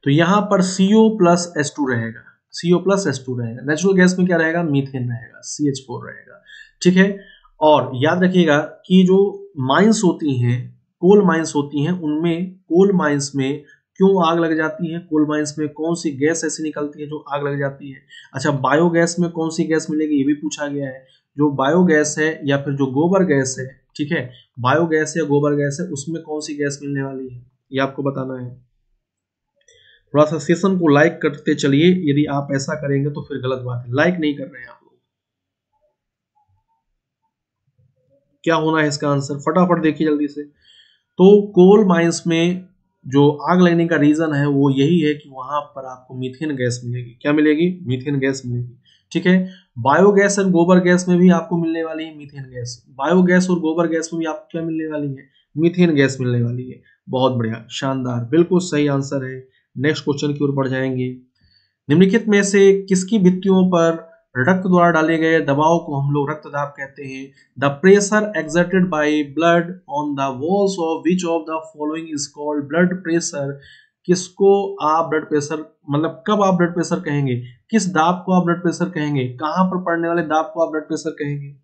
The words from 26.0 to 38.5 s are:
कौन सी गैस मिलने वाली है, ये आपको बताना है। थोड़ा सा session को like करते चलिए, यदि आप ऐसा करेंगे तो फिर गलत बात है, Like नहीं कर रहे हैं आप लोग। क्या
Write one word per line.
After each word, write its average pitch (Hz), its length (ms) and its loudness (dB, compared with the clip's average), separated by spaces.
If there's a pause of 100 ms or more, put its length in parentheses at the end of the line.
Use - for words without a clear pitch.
कौन 151 160 -8
सी 151 140 -10
गैस 143 300 -4
मिलने 139 200 -6
वाली 131 260 -10
है, 123 220 -20 (220)
ये 131 60 -4
आपको 135 240 -4
बताना 131 420 -8
है। - 260 -20 (1400)
थोड़ा 147 120 6
सा 156 120 -4
session 175 420 0
को 170 80 2
like 151 340 4
करते 151 340 -2
चलिए, 147 560 2
यदि 147 140 2
आप 139 260 -4
ऐसा 139 240 -4
करेंगे 143 340 -2
तो 147 120 -10
फिर 139 160 -10
गलत 127 220 -4
बात 123 280 -10
है, 120 60 -8
Like 165 220 0
नहीं 151 200 -4
कर 139 80 -12
रहे 127 180 -18
हैं 123 80 -20
आप - 140 -20
लोग। - 160 -20 (3500)
क्या 165 120 0